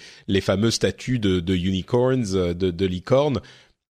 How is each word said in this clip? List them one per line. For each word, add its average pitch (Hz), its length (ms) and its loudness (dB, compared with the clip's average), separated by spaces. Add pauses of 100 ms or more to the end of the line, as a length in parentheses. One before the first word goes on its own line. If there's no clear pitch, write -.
(300)
les 98 100 2
fameux 104 320 2
statuts 120 480 -2
de, 92 220 2
de 92 140 0
unicorns, 98 800 0
euh, 87 180 0
de, 90 180 0
de 90 140 -2
licornes. 123 560 0 (580)